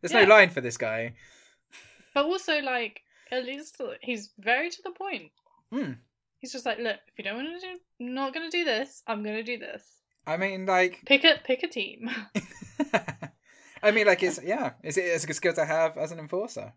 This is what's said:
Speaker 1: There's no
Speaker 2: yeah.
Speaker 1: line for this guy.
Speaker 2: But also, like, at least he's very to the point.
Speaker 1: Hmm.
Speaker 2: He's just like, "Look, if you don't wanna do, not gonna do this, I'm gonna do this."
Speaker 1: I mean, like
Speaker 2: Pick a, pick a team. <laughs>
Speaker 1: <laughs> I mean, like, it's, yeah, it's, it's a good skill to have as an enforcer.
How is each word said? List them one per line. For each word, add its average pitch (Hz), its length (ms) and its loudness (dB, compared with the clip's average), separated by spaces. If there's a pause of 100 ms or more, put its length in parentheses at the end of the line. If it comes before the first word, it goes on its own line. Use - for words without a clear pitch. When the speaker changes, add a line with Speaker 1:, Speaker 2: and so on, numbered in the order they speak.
Speaker 1:
There's 170 120 -4
no 233 80 6
Speaker 2:
yeah. 196 80 10
Speaker 1:
line 202 220 10
for 147 100 -2
this 120 160 -4
guy. 117 380 -4 (1000)
Speaker 2:
But 285 120 2
also, 339 340 -2
like, 247 420 -4 (300)
at 254 140 -2
least 277 340 -12 (200)
he's 220 380 -6
very 247 320 0
to - 140 -16
the 359 80 -8
point. 320 380 -10 (420)
Speaker 1:
Hmm. 226 200 -4 (460)
Speaker 2:
He's 254 140 -14
just 254 140 -8
like, 214 120 -4
"Look, 226 200 -4 (100)
if - 100 -20
you 208 60 -12
don't 202 120 -6
wanna 311 240 -8
do, 370 180 -14 (200)
not 254 340 -6
gonna 320 160 -8
do 349 140 -2
this, 269 460 -4
I'm 214 160 -4
gonna 214 180 -6
do 233 160 -6
this." - 240 -12 (440)
Speaker 1:
I 156 100 -2
mean, 190 300 -4
like 185 400 2
Speaker 2:
Pick 277 180 6
a, 311 200 8
pick 262 200 0
a - 40 -4
team. 226 460 -8
<laughs> 226 60 -8 (720)
Speaker 1:
<laughs> - 880 -6
I 214 80 8
mean, 214 160 4
like, 185 160 6
it's, 175 200 0
yeah, 202 300 -2 (100)
it's, 151 160 -4
it's 170 260 0
a - 20 -8
good 151 100 -6
skill 170 180 0
to 160 100 0
have 156 320 0
as 156 160 -6
an 165 60 -14
enforcer. 156 580 -8